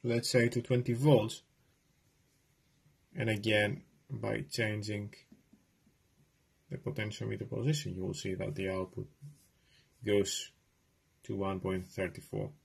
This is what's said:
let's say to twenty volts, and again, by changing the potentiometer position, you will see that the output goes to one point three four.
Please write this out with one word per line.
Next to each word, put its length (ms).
let's 280
say 180
to 140
twenty 320
volts, 500
and 160
again, 540
by 400
changing 640
the 80
potentiometer 720
position, 460
you 100
will 80
see 220
that 200
the 140
output 400
goes 460
to 120
one 240
point 280
three 420
four. 220